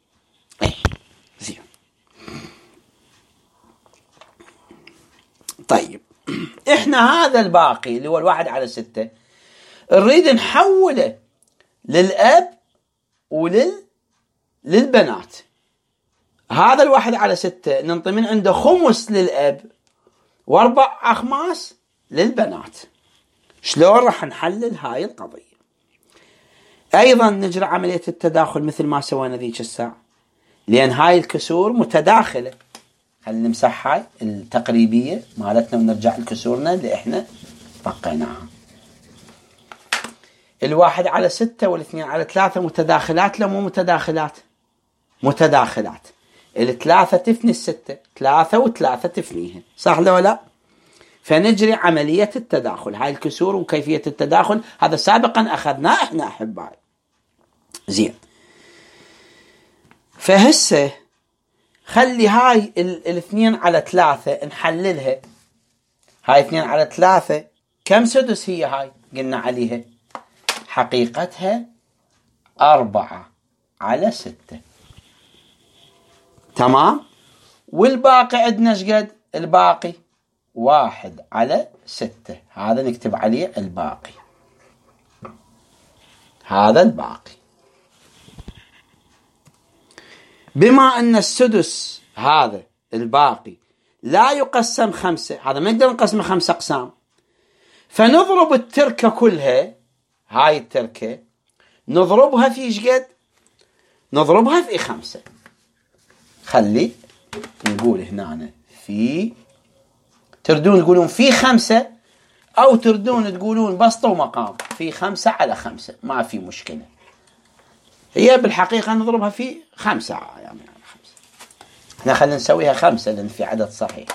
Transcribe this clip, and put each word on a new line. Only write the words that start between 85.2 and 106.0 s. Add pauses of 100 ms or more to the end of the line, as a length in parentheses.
هذا
الباقي. (3250)
بما
أن
السدس (140)
هذا (300)
الباقي (480)
لا
يقسم
خمسة،
هذا
ما
نقدر
نقسمه
خمس
أقسام، (1000)
فنضرب
التركة
كلها، (560)
هاي
التركة (680)
نضربها
في
شقد؟ (1040)
نضربها
في
خمسة. (1200)